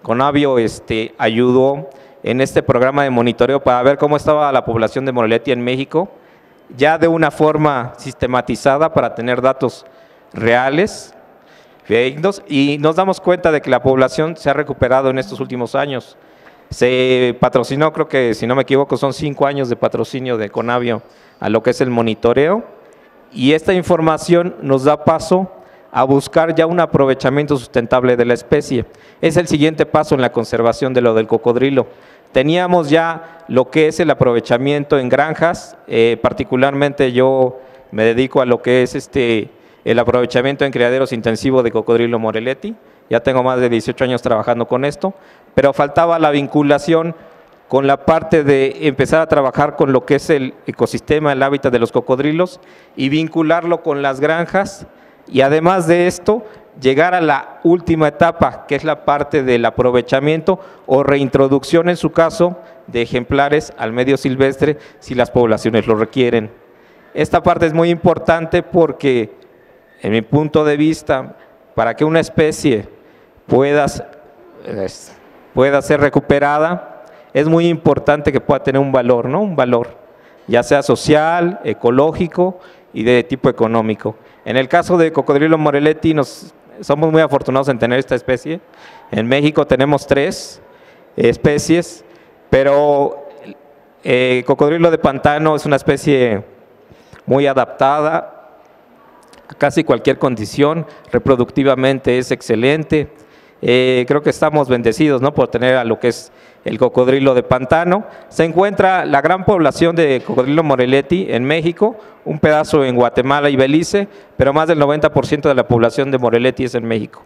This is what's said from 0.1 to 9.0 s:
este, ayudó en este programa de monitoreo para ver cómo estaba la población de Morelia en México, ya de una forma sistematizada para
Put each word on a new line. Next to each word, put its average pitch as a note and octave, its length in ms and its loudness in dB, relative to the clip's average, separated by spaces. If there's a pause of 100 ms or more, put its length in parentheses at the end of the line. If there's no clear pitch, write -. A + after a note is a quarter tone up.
este, A2 600 -4
ayudó B2+ 720 0 (340)
en A#2+ 160 -4
este C#3 240 0
programa C3+ 400 0
de C3+ 60 0
monitoreo B2 500 0
para B2 240 0
ver C#3 140 2
cómo D3 180 0
estaba D3+ 360 0
la B2+ 120 0
población A2+ 420 -4
de C3 60 -4
Morelia A#2 360 0
en B2 160 -2
México, C3+ 460 -4 (680)
ya D3+ 220 2
de D#3+ 100 2
una D#3+ 220 2
forma D3+ 680 0
sistematizada C3 960 -2
para B2 200 0